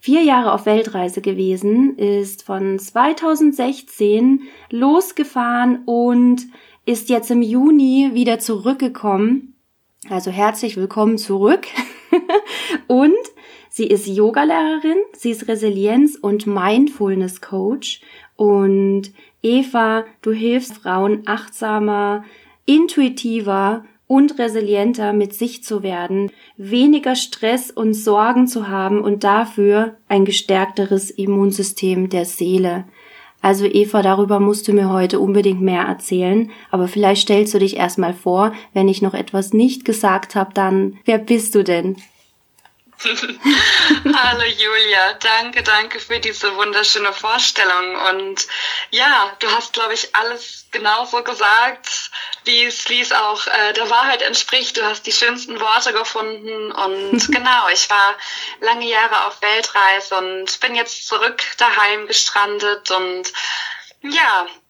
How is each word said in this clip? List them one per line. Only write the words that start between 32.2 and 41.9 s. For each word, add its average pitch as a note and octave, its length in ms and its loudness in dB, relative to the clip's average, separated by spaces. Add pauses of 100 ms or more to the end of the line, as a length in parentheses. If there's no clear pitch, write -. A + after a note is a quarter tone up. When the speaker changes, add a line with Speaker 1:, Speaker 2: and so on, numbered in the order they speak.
Speaker 1:
Seele. F3+ 600 -2 (580)
Also G3 240 2
Eva, G#3 360 2
darüber G3 380 2
musst G#3 260 2
du G#3+ 60 2
mir G3+ 180 4
heute F#3 300 0
unbedingt G3 400 2
mehr F#3 220 2
erzählen, F#3 680 -2 (220)
aber F3+ 160 0
vielleicht G3+ 340 2
stellst G#3 320 2
du G3+ 60 4
dich G3 160 0
erstmal F3+ 380 -2
vor, F#3 380 0 (200)
wenn G3 160 2
ich G3 140 0
noch G3 120 -2
etwas G3 380 -4
nicht A#3+ 320 2
gesagt G3+ 500 -2
habe, G3 200 -2
dann G3 500 0
wer A3 140 2
bist A3 360 0
du G3+ 80 6
denn? F3+ 340 -2 (1000)